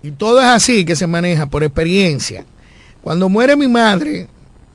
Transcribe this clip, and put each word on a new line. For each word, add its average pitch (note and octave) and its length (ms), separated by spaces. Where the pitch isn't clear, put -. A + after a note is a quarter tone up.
y D3 80
todo A3+ 280
es B3 60
así A#3 380
que E3 100
se E3 140
maneja E3+ 380
por C#3+ 180
experiencia. E3 800
Cuando F#3 260
muere B3 280
mi C#4+ 100
madre, A3+ 600